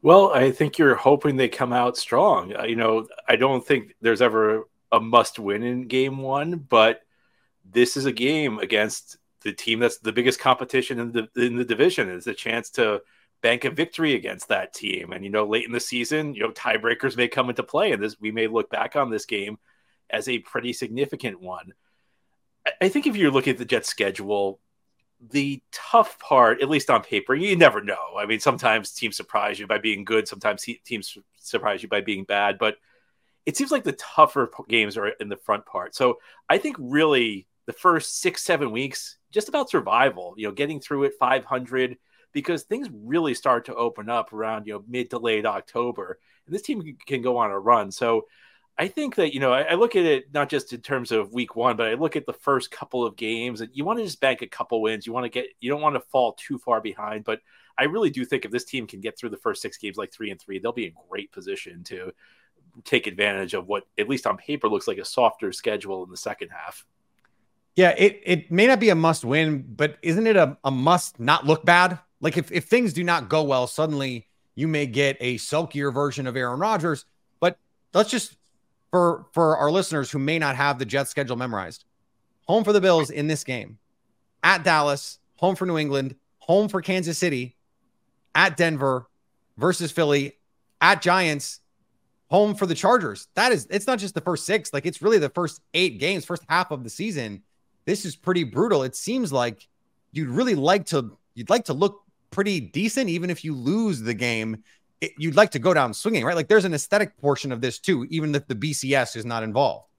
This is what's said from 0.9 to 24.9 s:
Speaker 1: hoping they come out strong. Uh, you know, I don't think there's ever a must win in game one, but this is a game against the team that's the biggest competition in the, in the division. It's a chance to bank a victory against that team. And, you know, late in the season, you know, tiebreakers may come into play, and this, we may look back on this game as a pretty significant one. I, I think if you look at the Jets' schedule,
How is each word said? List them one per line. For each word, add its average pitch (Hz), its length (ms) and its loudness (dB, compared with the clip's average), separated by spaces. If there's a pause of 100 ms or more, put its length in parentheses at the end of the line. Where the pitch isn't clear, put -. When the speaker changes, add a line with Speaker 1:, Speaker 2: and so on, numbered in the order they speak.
Speaker 1:
hoping 143 400 4
they 131 140 2
come 123 240 -2
out 123 240 2
strong. 117 580 2
Uh, - 80 -8
you 117 140 -2
know, 113 320 0 (180)
I 120 80 6
don't 127 320 2
think 120 340 0
there's 113 220 4
ever 110 460 2 (240)
a 117 80 4
must 113 400 2
win 104 240 -2
in 123 240 -4
game 131 300 0
one, 143 360 -2
but 117 460 4 (680)
this 120 280 4
is 135 80 -4
a 139 80 0
game 127 480 -2
against 107 560 -2 (240)
the 107 120 -6
team 113 280 -4
that's 117 180 2
the 110 140 -4
biggest 123 260 2
competition 127 640 0
in 117 100 -6
the, 117 240 -4
in 123 220 0
the 123 80 0
division. 120 440 2
It's 90 200 -8
a 107 60 -6
chance 113 380 -6
to 107 300 0 (400)
bank 120 220 2
a - 60 0
victory 160 440 0
against 101 340 -6
that 98 240 -2
team. 92 400 -8
And, 92 120 -10
you 101 60 -8
know, 107 160 0
late 110 180 0
in 117 80 -12
the 98 80 -2
season, 143 540 -4
you 104 80 -6
know, 113 100 -2
tiebreakers 117 640 -2
may 123 100 2
come 123 240 -2
into 123 140 -4
play, 185 260 0
and 110 100 -2
this, 104 200 -6
we 107 100 -6
may 110 160 -2
look 110 240 -2
back 110 240 -4
on 135 160 0
this 107 140 -6
game 104 340 -6 (520)
as 110 180 -4
a 123 100 -2
pretty 120 340 -8
significant 117 680 -6
one. 90 320 -14 (920)
I, - 80 -4 (100)
I 185 60 2
think 285 200 0
if 220 80 -2
you 170 160 4
look 135 160 2
at 131 100 0
the 123 60 -8
Jets' 113 240 -2
schedule, 101 720 -2 (680)